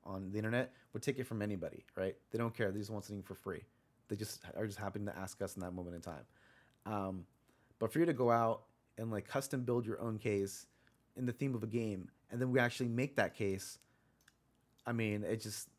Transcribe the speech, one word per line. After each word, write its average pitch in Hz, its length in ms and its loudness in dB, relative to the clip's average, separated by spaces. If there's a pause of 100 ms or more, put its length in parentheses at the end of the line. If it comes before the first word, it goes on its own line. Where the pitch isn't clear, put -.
on 95 260 -4
the 104 60 0
internet 120 360 2 (180)
would 107 100 -6
take 127 180 0
it 127 60 0
from 113 160 -2
anybody, 101 440 -2 (100)
right? 95 220 0 (140)
They 110 60 -2
don't 117 160 0
care. 101 180 2
They 101 80 -2
just 104 120 -6
want 104 140 -6
something 101 180 -8
for 95 120 -10
free. - 280 -6 (460)
They 104 80 -2
just - 260 -8 (140)
are 110 100 0
just 98 100 -6
happening 101 300 -4
to - 100 -4
ask 95 240 -6
us 95 140 -4
in 98 60 -6
that 90 100 -4
moment 87 240 -6
in 85 60 -10
time. 76 240 -10 (600)
Um, 98 400 -2 (540)
but 113 140 2
for 156 60 2
you 170 60 8
to 170 80 4
go 123 160 6
out 117 340 6 (340)
and, 113 120 -2
like, 104 180 -2
custom 135 360 0
build 120 220 4
your 110 160 -2
own 113 180 -2
case 101 480 0 (480)
in 127 100 -2
the 123 60 2
theme 135 240 -2
of 110 80 0
a 113 40 -2
game, 107 420 -2 (200)
and 120 120 -4
then 127 100 2
we 127 80 8
actually 120 300 4
make 127 260 0
that 101 180 4
case, 98 460 -2 (1040)
I 117 60 -2
mean, 107 320 2
it 101 180 0
just - 380 -8